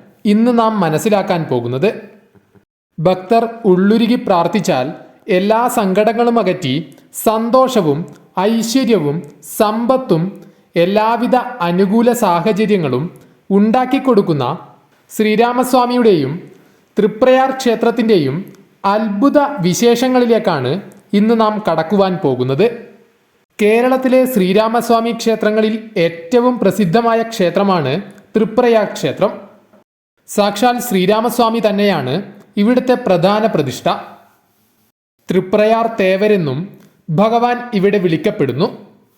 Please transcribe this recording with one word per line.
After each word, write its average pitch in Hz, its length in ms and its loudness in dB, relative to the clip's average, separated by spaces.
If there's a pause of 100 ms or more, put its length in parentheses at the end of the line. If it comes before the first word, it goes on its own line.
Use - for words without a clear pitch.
(260)
ഇന്ന് 226 340 2
നാം 220 200 0
മനസ്സിലാക്കാൻ 180 640 0
പോകുന്നത്. 131 580 -2 (1000)
ഭക്തർ 185 500 0 (160)
ഉള്ളുരുകി 208 500 2
പ്രാർത്ഥിച്ചാൽ 170 760 -2 (360)
എല്ലാ 214 380 0
സങ്കടങ്ങളും 233 720 0
അകറ്റി 170 560 -4 (180)
സന്തോഷവും 220 920 0 (340)
ഐശ്വര്യവും 214 840 0 (340)
സമ്പത്തും 220 840 0 (340)
എല്ലാവിധ 214 600 0
അനുകൂല 208 760 0
സാഹചര്യങ്ങളും 180 1080 0 (300)
ഉണ്ടാക്കിക്കൊടുക്കുന്ന 202 1080 0 (520)
ശ്രീരാമസ്വാമിയുടെയും 233 1500 0 (440)
തൃപ്രയാർ 254 520 2
ക്ഷേത്രത്തിൻ്റെയും 220 1000 0 (320)
അത്ഭുത 214 540 0
വിശേഷങ്ങളിലേക്കാണ് 226 1400 0 (320)
ഇന്ന് 220 280 2
നാം 214 300 0
കടക്കുവാൻ 180 520 0
പോകുന്നത്. 135 640 -2 (720)
കേരളത്തിലെ 254 640 2
ശ്രീരാമസ്വാമി 226 840 0
ക്ഷേത്രങ്ങളിൽ 220 840 -2
ഏറ്റവും 240 640 0
പ്രസിദ്ധമായ 226 600 0
ക്ഷേത്രമാണ് 190 800 -2 (340)
തൃപ്രയാർ 226 500 2
ക്ഷേത്രം. - 540 -4 (880)
സാക്ഷാൽ 208 520 0
ശ്രീരാമസ്വാമി 226 920 0
തന്നെയാണ് 190 520 0 (360)
ഇവിടുത്തെ 254 360 2
പ്രധാന 208 520 0
പ്രതിഷ്ഠ. 156 440 -2 (1400)
തൃപ്രയാർ 208 600 0 (100)
തേവരെന്നും 190 800 0 (320)
ഭഗവാൻ 233 640 0
ഇവിടെ 202 240 2
വിളിക്കപ്പെടുന്നു. 165 920 -2 (300)